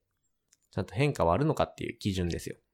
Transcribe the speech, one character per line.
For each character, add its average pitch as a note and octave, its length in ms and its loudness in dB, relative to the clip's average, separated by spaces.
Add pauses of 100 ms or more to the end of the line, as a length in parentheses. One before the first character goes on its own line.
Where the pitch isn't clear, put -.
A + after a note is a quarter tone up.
(720)
ち - 60 -6
ゃ G#2+ 60 0
ん - 20 -6
と - 80 -12
変 C#3 200 2
化 E2+ 120 2
は E2+ 80 6
あ F2+ 40 4
る C#3 80 2
の D#3 100 2
か - 80 2
っ - 100 -2
て - 120 -8
い E2 100 -8
う - 20 -20
基 G#2+ 140 -2
準 F2+ 180 0
で D#2+ 100 -4
す - 100 -10
よ。 - 80 -14 (160)